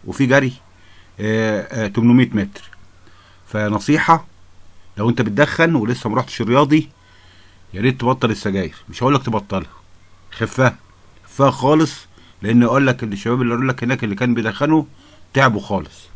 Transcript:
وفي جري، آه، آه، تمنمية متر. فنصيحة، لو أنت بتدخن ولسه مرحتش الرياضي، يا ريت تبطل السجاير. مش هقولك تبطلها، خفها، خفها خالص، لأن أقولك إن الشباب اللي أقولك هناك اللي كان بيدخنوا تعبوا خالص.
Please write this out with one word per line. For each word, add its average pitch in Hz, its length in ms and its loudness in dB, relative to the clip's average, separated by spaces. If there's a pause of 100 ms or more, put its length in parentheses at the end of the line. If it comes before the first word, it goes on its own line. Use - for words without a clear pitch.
وفي - 220 -2
جري، 131 260 2 (680)
آه، 110 400 -2
آه، 110 260 -6
تمنمية 120 460 4
متر. - 380 -6 (760)
فنصيحة، 107 800 0 (720)
لو 110 120 0
أنت 120 120 0
بتدخن 147 520 2
ولسه 117 360 -2
مرحتش 123 300 -4
الرياضي، 135 480 2 (880)
يا 95 60 -10
ريت 131 200 0
تبطل 123 300 -2
السجاير. 98 440 -4 (140)
مش 87 140 -10
هقولك 135 200 0
تبطلها، 101 480 -6 (600)
خفها، 123 440 -2 (480)
خفها 139 260 0
خالص، 147 560 0 (360)
لأن 117 200 4
أقولك 127 400 2
إن 107 100 -6
الشباب 117 300 -2
اللي 120 120 0
أقولك 127 300 -2
هناك 131 200 -2
اللي 101 100 -4
كان 120 200 0
بيدخنوا 143 500 0 (500)
تعبوا 123 260 2
خالص. - 560 -8